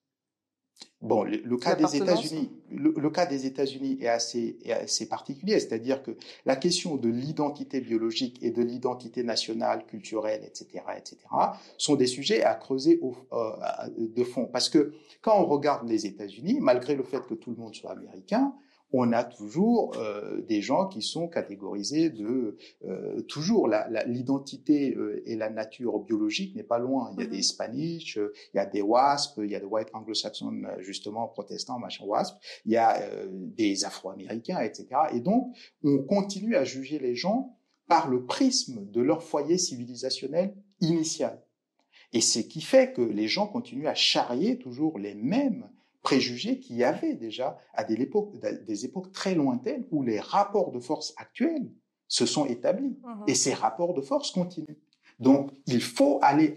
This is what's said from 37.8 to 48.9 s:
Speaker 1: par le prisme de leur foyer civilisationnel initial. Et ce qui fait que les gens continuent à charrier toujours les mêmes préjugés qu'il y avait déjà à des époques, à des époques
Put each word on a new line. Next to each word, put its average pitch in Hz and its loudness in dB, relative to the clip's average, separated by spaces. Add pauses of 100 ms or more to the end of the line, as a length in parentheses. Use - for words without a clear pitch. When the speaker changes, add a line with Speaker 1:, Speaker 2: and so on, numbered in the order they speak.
Speaker 1:
par 160 6
le 123 2
prisme 123 0
de 110 0
leur - 4
foyer 151 0
civilisationnel 131 -4 (240)
initial. 156 0 (720)
Et 226 2
ce - 2
qui 165 -6
fait 254 6
que 185 -2
les 107 2
gens 202 0
continuent 127 -6
à 127 0
charrier 156 2
toujours 135 -2
les 101 -6
mêmes 143 0 (360)
préjugés 131 2
qu'il 117 -10
y 120 4
avait 302 0
déjà - -6 (160)
à - -2
des 110 0
époques, 208 -2
à 107 -2
des 107 -6
époques 185 -10